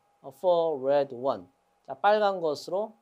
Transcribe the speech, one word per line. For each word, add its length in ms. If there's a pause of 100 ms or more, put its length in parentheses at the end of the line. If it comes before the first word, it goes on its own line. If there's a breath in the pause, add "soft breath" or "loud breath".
(220)
어, 160
"for 480
red 300
one." 320 (380)
자, 100
빨간 460
것으로, 600